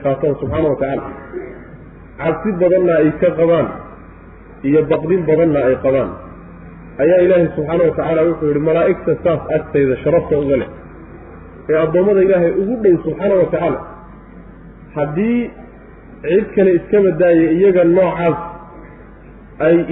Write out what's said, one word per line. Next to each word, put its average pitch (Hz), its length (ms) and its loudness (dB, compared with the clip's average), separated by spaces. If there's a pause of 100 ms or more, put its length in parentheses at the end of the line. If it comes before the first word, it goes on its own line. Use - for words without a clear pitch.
qaataan 139 320 -2
subxaanahu 147 380 -2
wa 123 80 -6
tacaala. 135 220 -4 (1120)
Cabsi 156 320 -4 (120)
badanna 175 360 2
ay 151 120 4 (120)
ka 180 80 4 (100)
qabaan, 165 280 2 (960)
iyo 143 160 2 (120)
baqdin 160 360 0
badanna 156 380 2
ay 131 180 4
qabaan, 131 260 0 (960)
ayaa 180 220 4
Ilaahay 175 300 4
subxaanahu 160 340 0
wa 156 60 -4
tacaala 160 280 -2
wuxuu 160 240 -2
yidhi, 147 220 0
malaa'igta 170 420 0 (120)
saas 165 180 0 (160)
agtayda 139 400 0
sharafta 156 400 0
uga 139 200 0
leh, - 120 -4 (1000)
ee 156 140 0
addoommada 190 400 2
Ilaahay 180 280 2 (100)
ugu 220 220 -2
dhow 180 200 4
subxaanahu 180 400 -2
wa - 80 -2
tacaala, 156 280 -2 (1120)
haddii 175 460 -2 (840)
cid 190 220 2 (100)
kale 190 180 4
iska 208 300 0
badaaya 165 480 4
iyaga 180 320 4
noocaas 170 540 2 (1200)
ay 165 160 4 (160)